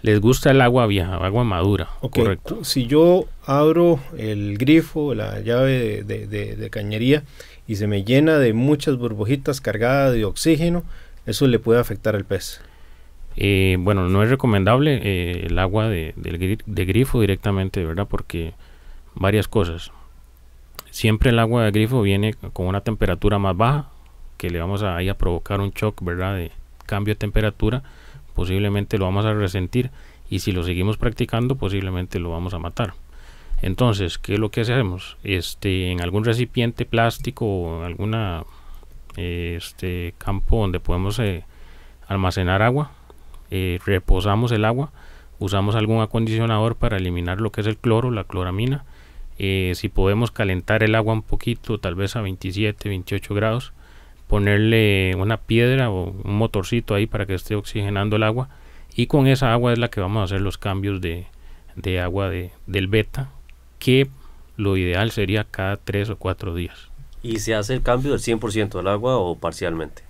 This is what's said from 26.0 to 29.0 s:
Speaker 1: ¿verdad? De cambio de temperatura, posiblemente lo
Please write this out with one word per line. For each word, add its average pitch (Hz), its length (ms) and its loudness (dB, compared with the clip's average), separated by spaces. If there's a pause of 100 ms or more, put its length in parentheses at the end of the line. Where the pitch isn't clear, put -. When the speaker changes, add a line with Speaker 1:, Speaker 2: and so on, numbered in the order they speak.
Speaker 1:
¿verdad? 92 320 -2
De 85 160 -6 (340)
cambio 104 280 -2
de 104 40 -14
temperatura, 107 640 0 (500)
posiblemente 101 640 -2
lo 95 100 0